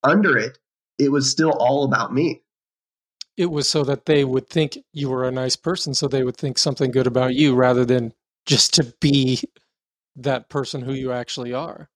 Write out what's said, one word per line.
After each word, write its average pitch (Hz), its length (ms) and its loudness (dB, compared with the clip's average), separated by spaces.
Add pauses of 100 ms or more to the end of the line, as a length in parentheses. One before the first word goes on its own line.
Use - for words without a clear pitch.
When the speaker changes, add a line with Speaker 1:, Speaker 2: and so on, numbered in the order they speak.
Speaker 1:
under 165 340 4
it, 110 200 -4 (400)
it 139 140 2
was 135 180 0
still 160 220 2
all 135 320 2
about 117 300 -2
me. 139 280 -2 (960)
Speaker 2:
It 180 160 -2
was 147 160 -2
so 151 160 0
that 135 220 -4
they 147 180 4
would 131 240 -2
think 156 300 -2 (160)
you 143 160 -4
were 127 160 -2
a 127 60 -2
nice 127 260 -4
person, 165 360 -4
so 139 140 -2
they 131 160 0
would 123 140 -4
think 135 200 -6
something 135 340 0
good 131 160 2
about 127 280 0
you 143 180 4
rather 127 300 4
than 120 300 0 (320)
just - 300 2
to 135 260 0
be 135 400 2 (760)
that 131 320 -4
person 135 340 -6
who 131 120 -6
you 131 180 -6
actually 123 420 -8
are. 151 420 -10